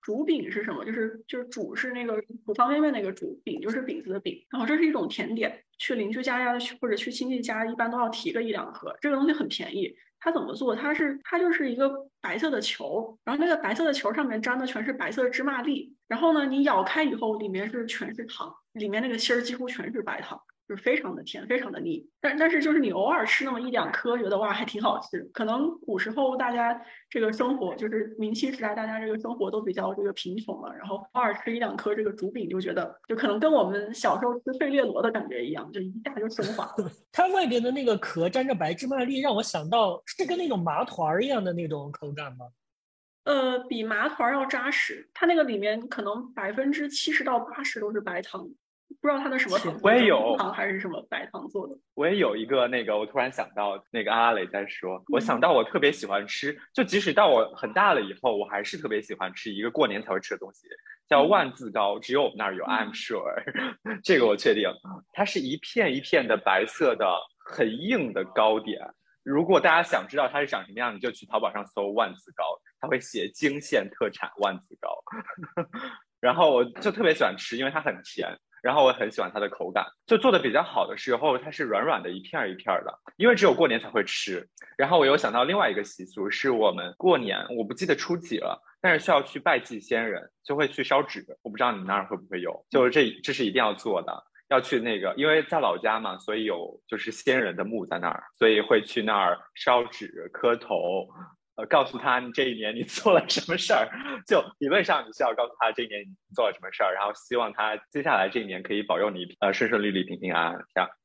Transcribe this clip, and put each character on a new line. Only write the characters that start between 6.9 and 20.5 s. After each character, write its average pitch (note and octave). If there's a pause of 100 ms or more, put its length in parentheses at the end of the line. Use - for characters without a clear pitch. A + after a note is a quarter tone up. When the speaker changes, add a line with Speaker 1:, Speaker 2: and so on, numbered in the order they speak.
Speaker 1:
去 A#3+
亲 B3+
戚 B3+
家， A3+
一 A#3
般 A#3
都 A#3+
要 A#3
提 A3
个 A#3
一 A3+
两 -
颗。 - (100)
这 D4
个 C#4+
东 C#4
西 D#4
很 D4+
便 -
宜。 F#3+ (240)
它 E4+
怎 D#4
么 -
做？ A3+
它 C#4+
是， D4
它 -
就 F4
是 D4+
一 A#3
个 C#4 (280)
白 F#3
色 D#4+
的 C4
球， -
然 C4
后 -
那 E4+
个 E4
白 A3+
色 E4
的 D4
球 A3
上 C#4+
面 A3
粘 B3+
的 C4
全 B3
是 C4+
白 B3
色 B3+
的 B3
芝 C4
麻 C4+
粒， - (120)
然 A3+
后 E4
呢， D4
你 C4+
咬 A#3
开 D#4
以 C#4
后， A3
里 G#3+
面 G3
是 A#3
全 -
是 A#3
糖， - (220)
里 G#3+
面 G#3+
那 C4
个 B3
芯 A#3+
儿 B3
几 A#3+
乎 B3
全 -
是 A3+
白 -
糖。 - (260)